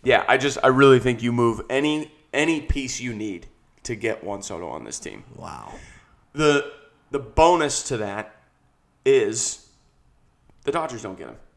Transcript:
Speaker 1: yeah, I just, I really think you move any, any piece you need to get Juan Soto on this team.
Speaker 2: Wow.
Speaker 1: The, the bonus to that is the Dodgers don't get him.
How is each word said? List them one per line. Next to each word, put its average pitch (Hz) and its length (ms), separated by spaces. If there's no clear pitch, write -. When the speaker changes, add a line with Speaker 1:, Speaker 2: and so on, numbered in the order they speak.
Speaker 1:
yeah, 127 240
I 135 100
just, 135 280
I 131 40
really 135 300
think 120 240
you 120 80
move 117 300
any, 151 400
any 156 300
piece 135 380
you 123 140
need 104 320
to 120 100
get 110 300
Juan 98 180
Soto 87 260
on 65 160
this 55 140
team. - 240
Speaker 2:
Wow. - 360
Speaker 1:
The, 147 400
the 139 80
bonus 160 640
to 123 140
that 104 360
is 117 640
the 143 80
Dodgers 156 300
don't 95 160
get 69 100
him. 57 80